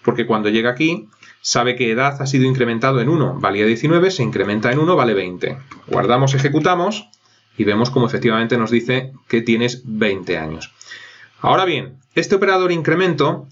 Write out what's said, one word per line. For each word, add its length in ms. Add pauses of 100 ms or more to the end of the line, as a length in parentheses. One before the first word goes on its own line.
porque 240
cuando 220
llega 200
aquí, 380 (340)
sabe 340
que 140
edad 320
ha 60
sido 180
incrementado 560
en 80
uno, 300
valía 260
diecinueve, 460
se 100
incrementa 500
en 60
uno, 180
vale 200
veinte. 420 (300)
Guardamos, 480
ejecutamos 760 (480)
y 60
vemos 260
como 160
efectivamente 540
nos 100
dice 440 (140)
que 140
tienes 420
veinte 540
años. 340 (720)
Ahora 240
bien, 320 (160)
este 220
operador 360
incremento 800